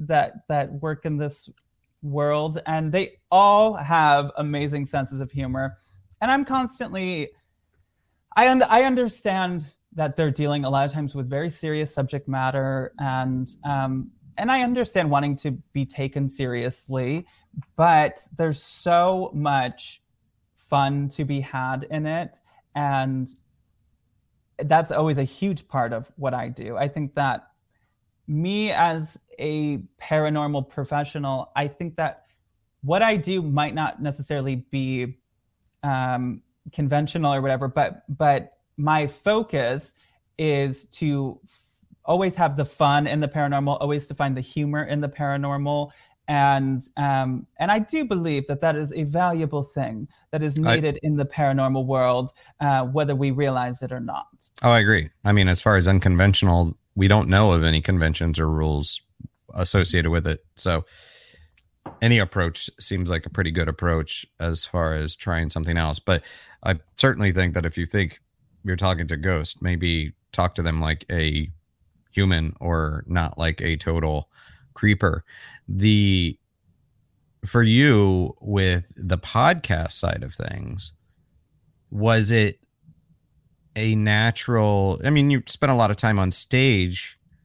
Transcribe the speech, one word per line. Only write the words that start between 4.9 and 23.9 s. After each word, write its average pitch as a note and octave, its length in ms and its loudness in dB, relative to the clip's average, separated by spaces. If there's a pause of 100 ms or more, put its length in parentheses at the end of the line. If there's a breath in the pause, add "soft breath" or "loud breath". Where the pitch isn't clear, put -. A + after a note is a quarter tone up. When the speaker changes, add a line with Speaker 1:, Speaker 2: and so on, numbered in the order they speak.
Speaker 1:
of B2+ 120 -10
humor. C3+ 440 -6 (440 soft breath)
And A3+ 100 0
I'm C#4 140 2
constantly F#3+ 840 -4 (1080)
I A#3+ 120 8
un-, C4 140 6
I A#3+ 200 6
understand F#3+ 920 0 (200)
that D3+ 240 -4
they're D#3+ 140 2
dealing D3 340 -2
a C3 60 -2
lot C#3 160 2
of C3+ 60 -6
times D3 220 -6
with C3 140 -6
very D3 220 -4
serious D3+ 440 -4
subject C#3 340 -4
matter, C3+ 680 -2
and, C3 500 -2 (160)
um, C3+ 460 -4 (260)
and A3+ 140 -4
I C4 120 2
understand A#3+ 480 0
wanting C#3+ 260 0
to D3 160 -6 (200)
be C#3 140 -4
taken C3+ 420 -4
seriously, B2+ 960 -4 (500 soft breath)
but D#3+ 440 4 (160)
there's D#3+ 240 -2
so F3+ 720 0
much C#3 680 -4 (540)
fun C#3 540 0
to D3+ 140 -6
be C#3 160 -4
had C3+ 500 -6
in D#3 160 -2
it, D#3+ 320 -6 (360 soft breath)
and C3+ 540 -2 (1300)